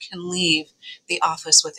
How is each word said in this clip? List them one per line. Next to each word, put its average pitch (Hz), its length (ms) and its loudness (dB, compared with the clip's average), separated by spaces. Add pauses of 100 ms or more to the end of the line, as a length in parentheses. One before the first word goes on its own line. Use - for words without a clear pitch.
can 175 180 -10
leave 170 440 0 (360)
the 175 140 -4
office 160 420 4
with 156 160 -10